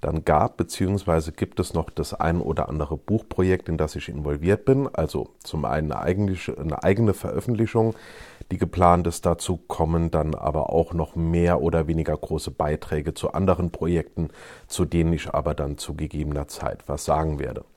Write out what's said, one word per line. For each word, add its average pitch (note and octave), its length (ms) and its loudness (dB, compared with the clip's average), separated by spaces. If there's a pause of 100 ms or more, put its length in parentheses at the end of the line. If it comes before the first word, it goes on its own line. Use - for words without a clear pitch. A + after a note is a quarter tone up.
Dann D#2 240 -2
gab D#2 320 4
beziehungsweise F2 720 0
gibt - 300 -6
es - 140 -2
noch D#2+ 140 -2
das - 240 -6
ein E2 280 2
oder - 280 -2
andere D2+ 280 -4
Buchprojekt, F#2 720 0
in E2+ 80 0
das D#2 180 0
ich - 140 -8
involviert D2 560 0
bin. C3+ 280 2
Also D2+ 460 -2
zum - 260 -6
einen D2 280 -2
eine G#1 100 -6
eigentliche, F#2+ 560 0
eine D2+ 240 -4
eigene G2+ 320 4
Veröffentlichung, A2+ 800 0 (560)
die F#2 80 -4
geplant F2 480 6
ist. - 180 -4
Dazu E2+ 340 0
kommen E2 520 0
dann D#2 240 0
aber D2+ 360 -2
auch E2 240 2
noch D#2+ 200 -2
mehr E2+ 480 4
oder E2 240 2
weniger D#2+ 300 0
große - 340 -6
Beiträge D2+ 640 -2
zu - 200 -6
anderen F#2 360 2
Projekten, E2 600 -2 (360)
zu - 180 0
denen E2 280 2
ich - 200 -4
aber D2+ 220 0
dann C#2+ 240 -4
zu - 160 -8
gegebener D2 540 -4
Zeit - 400 -8
was D2 160 -6
sagen D#2 340 0
werde. C2 260 -6 (120)